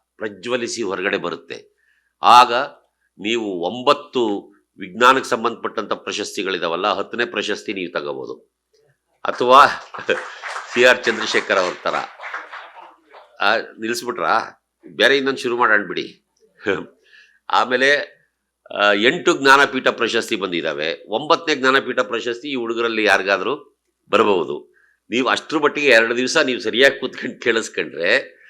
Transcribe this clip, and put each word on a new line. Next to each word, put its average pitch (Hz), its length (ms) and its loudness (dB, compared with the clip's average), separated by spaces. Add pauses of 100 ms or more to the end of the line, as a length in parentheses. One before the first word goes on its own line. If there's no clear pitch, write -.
(180)
ಪ್ರಜ್ವಲಿಸಿ 117 640 -8
ಹೊರಗಡೆ 95 360 -2
ಬರುತ್ತೆ. - 600 -10 (460)
ಆಗ 117 300 8 (680)
ನೀವು 104 420 -4
ಒಂಬತ್ತು 117 800 0 (380)
ವಿಜ್ಞಾನಕ್ಕೆ 113 520 2
ಸಂಬಂಧಪಟ್ಟಂತ 113 640 -4
ಪ್ರಶಸ್ತಿಗಳಿದಾವಲ್ಲ, 95 1000 -4
ಹತ್ತನೇ 101 320 -4
ಪ್ರಶಸ್ತಿ 104 480 -6
ನೀವು 90 180 -8
ತಗೋಬಹುದು. 67 680 -10 (640)
ಅಥವಾ 127 420 6 (1080)
ಸಿ 120 100 4
ಆರ್ 127 200 6
ಚಂದ್ರಶೇಖರ್ 107 540 -2
ಅವ್ರ 90 160 0 (100)
ತರ. 78 120 -4 (1500)
ಆ, 104 160 2
ನಿಲ್ಲಿಸ್ಬಿಟ್ರಾ? 110 840 -2 (460)
ಬೇರೆ 120 300 2
ಇನ್ನೊಂದು 131 220 -2
ಶುರು 120 180 -4
ಮಾಡೋಣ 107 300 2
ಬಿಡಿ. - 420 -10 (1200)
ಆಮೇಲೆ, 127 640 0 (580)
ಆ, 104 200 2
ಎಂಟು 143 460 2
ಜ್ಞಾನಪೀಠ 135 500 4
ಪ್ರಶಸ್ತಿ 113 480 0
ಬಂದಿದ್ದಾವೆ. 82 720 -4
ಒಂಬತ್ತನೇ 147 480 -2
ಜ್ಞಾನಪೀಠ 131 440 0
ಪ್ರಶಸ್ತಿ 117 480 -6
ಈ 143 80 -6
ಹುಡುಗರಲ್ಲಿ 113 480 -2
ಯಾರಿಗಾದ್ರೂ 98 800 0 (260)
ಬರಬಹುದು. 92 640 0 (360)
ನೀವು 120 200 0
ಅಷ್ಟ್ರ 107 280 -2
ಮಟ್ಟಿಗೆ 147 300 0
ಎರಡು 117 300 4
ದಿವಸ 127 200 -2
ನೀವು 131 220 0
ಸರಿಯಾಗಿ 113 400 2
ಕೂತ್ಕೊಂಡು - 400 -10
ಕೇಳಿಸ್ಕೊಂಡ್ರೆ, 107 1000 -2 (100)